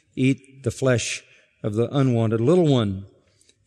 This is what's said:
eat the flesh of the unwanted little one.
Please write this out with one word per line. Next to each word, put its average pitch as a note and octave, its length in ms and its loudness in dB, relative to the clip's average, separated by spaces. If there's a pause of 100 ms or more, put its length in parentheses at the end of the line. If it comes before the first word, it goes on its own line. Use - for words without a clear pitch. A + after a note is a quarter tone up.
(160)
eat C3+ 480 -2
the C3 60 -4
flesh - 540 -2 (400)
of G#2+ 100 -4
the A2+ 180 -2
unwanted A#2 480 0
little D#3+ 280 2
one. G#2 380 0 (600)